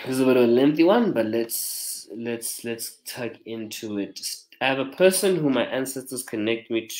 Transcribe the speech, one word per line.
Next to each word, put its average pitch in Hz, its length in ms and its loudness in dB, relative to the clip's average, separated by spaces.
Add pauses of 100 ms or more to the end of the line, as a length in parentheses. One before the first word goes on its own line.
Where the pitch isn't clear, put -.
this 131 120 -4
is 131 40 0
a 131 40 4
bit 127 120 6
of 123 80 6
a 120 40 6
lengthy 143 340 6
one, 202 300 4
but 117 140 0
let's, - 840 -6
let's, 117 520 -8
let's 117 420 -8
tug 113 300 -10 (100)
into 110 520 -8
it. 98 220 -8 (400)
I 127 60 0
have 135 140 0
a 131 60 -2
person 185 500 4
who 156 120 2
my 123 180 2
ancestors 131 580 -6
connect 113 480 -4
me 110 160 -2 (120)